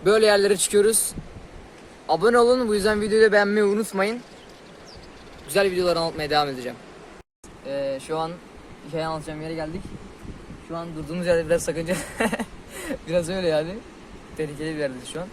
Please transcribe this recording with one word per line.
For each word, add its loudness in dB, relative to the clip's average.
Böyle 6
yerlere 6
çıkıyoruz. 2
Abone 4
olun. 4
Bu 2
yüzden 2
videoyu 4
da 4
beğenmeyi 4
unutmayın. 0
Güzel 2
videolar 2
anlatmaya -2
devam 2
edeceğim. -8
E, -4
şu -4
an -2
hikaye -4
anlatacağım -6
yere -8
geldik. -6
Şu -8
an -8
durduğumuz -6
yerde 4
biraz 2
sakınca. -2
<laughs> -6
Biraz 0
öyle 0
yani. 2
Tehlikeli -6
bir -6
yerdeyiz -4
şu -8
an. -8